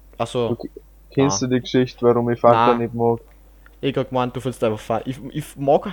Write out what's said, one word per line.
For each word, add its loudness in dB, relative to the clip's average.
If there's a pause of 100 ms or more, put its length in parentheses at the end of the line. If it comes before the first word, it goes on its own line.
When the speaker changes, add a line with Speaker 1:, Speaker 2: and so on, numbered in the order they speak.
(180)
Speaker 1:
Ach -4
so. -2
Speaker 2:
Okay. -8 (400)
Kennst 2
Speaker 1:
Ah. 0
Speaker 2:
du 0
die 2
Geschichte, 0
warum 4
ich -4
Fanta 6
Speaker 1:
Na. 0
Speaker 2:
nicht -4
mag? 0 (640)
Speaker 1:
Ich -4
hab -2
gemeint, -4
du -8
findest -4
einfach 0
Fa-, -4
ich, -8 (120)
ich -12
mag 2